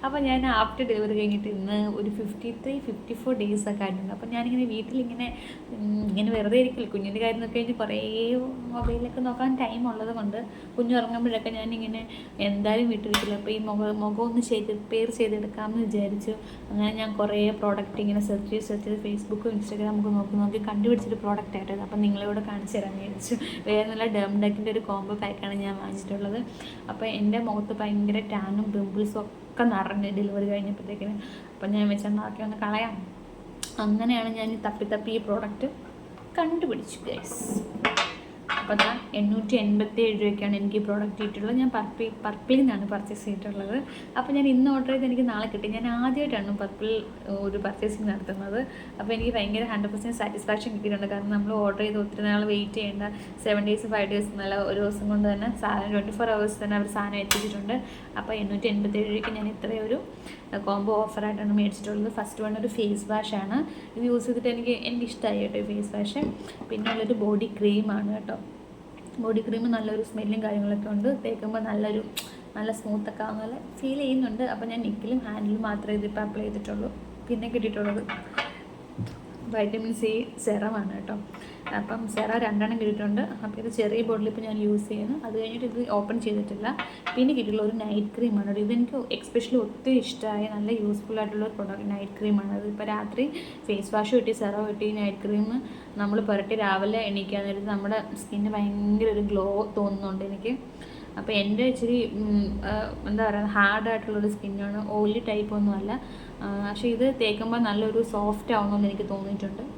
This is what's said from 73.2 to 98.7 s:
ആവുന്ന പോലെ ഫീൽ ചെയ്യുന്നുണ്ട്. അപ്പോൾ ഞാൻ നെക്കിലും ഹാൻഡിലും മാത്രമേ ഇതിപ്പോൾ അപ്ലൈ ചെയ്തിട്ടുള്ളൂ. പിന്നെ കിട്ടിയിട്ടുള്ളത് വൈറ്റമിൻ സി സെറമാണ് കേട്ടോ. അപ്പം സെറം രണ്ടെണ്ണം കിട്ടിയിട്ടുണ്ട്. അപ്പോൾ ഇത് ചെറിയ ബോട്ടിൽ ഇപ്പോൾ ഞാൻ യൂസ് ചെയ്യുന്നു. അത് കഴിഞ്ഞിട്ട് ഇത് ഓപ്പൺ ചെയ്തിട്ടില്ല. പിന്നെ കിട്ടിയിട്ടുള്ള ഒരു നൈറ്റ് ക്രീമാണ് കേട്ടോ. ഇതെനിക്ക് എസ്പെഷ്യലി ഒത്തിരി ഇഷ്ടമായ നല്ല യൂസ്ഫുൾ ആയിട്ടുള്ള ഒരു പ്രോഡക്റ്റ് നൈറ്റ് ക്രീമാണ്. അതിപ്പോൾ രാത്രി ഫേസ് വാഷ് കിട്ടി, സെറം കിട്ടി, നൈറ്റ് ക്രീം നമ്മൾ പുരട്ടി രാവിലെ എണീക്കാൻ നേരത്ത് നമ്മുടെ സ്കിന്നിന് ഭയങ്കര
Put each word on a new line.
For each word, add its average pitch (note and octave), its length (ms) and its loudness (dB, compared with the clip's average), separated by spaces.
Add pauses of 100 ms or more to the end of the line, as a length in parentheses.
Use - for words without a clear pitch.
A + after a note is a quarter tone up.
ആവുന്ന G#3+ 180 -6
പോലെ A#3+ 140 -8 (200)
ഫീൽ C4+ 260 -2
ചെയ്യുന്നുണ്ട്. B3+ 480 2
അപ്പോൾ A3+ 200 -4
ഞാൻ A#3 160 -2
നെക്കിലും A3+ 380 0
ഹാൻഡിലും G#3+ 420 0
മാത്രമേ G#3 320 0
ഇതിപ്പോൾ G#3 260 -2
അപ്ലൈ G#3+ 200 -4
ചെയ്തിട്ടുള്ളൂ. G#3 440 -4 (380)
പിന്നെ A#3 260 -2
കിട്ടിയിട്ടുള്ളത് G#3 480 0 (1500)
വൈറ്റമിൻ A3 440 0
സി A3 120 2 (340)
സെറമാണ് G#3 500 0
കേട്ടോ. G#3 200 -6 (640)
അപ്പം A3 220 -4 (140)
സെറം G#3+ 300 2
രണ്ടെണ്ണം G#3+ 360 2
കിട്ടിയിട്ടുണ്ട്. G#3 400 2 (240)
അപ്പോൾ G#3 160 -6
ഇത് A3+ 80 -4 (100)
ചെറിയ G#3+ 300 4
ബോട്ടിൽ A3 220 2
ഇപ്പോൾ A3 160 -6
ഞാൻ G#3+ 180 -2
യൂസ് G#3 260 4
ചെയ്യുന്നു. G#3+ 260 -2 (100)
അത് A3 140 -4
കഴിഞ്ഞിട്ട് A#3 300 -4
ഇത് A3+ 80 -4 (180)
ഓപ്പൺ G3+ 280 0
ചെയ്തിട്ടില്ല. G#3 420 -2 (480)
പിന്നെ C4 220 6
കിട്ടിയിട്ടുള്ള G#3+ 320 0
ഒരു A3+ 140 0
നൈറ്റ് G#3 340 0
ക്രീമാണ് G#3 320 2
കേട്ടോ. G3+ 160 0
ഇതെനിക്ക് A#3+ 340 2 (200)
എസ്പെഷ്യലി A#3+ 460 2
ഒത്തിരി B3+ 400 2
ഇഷ്ടമായ G#3+ 520 -2
നല്ല G#3 140 0 (120)
യൂസ്ഫുൾ G#3 400 0
ആയിട്ടുള്ള G#3 260 -2
ഒരു A3 100 -8
പ്രോഡക്റ്റ് G3+ 360 -6
നൈറ്റ് G3 240 -6
ക്രീമാണ്. G3+ 420 2
അതിപ്പോൾ G#3 340 -4
രാത്രി G#3+ 320 -2 (420)
ഫേസ് G3+ 260 -2
വാഷ് G#3+ 240 2
കിട്ടി, A3 240 4
സെറം G#3 280 0
കിട്ടി, G#3+ 200 0 (100)
നൈറ്റ് G3+ 240 0
ക്രീം G#3 220 2 (560)
നമ്മൾ G3+ 160 2 (100)
പുരട്ടി G3+ 360 2
രാവിലെ G3+ 360 2 (100)
എണീക്കാൻ G3+ 380 -2
നേരത്ത് G3+ 260 -4
നമ്മുടെ G3+ 260 0 (240)
സ്കിന്നിന് G#3 340 0
ഭയങ്കര G#3 580 4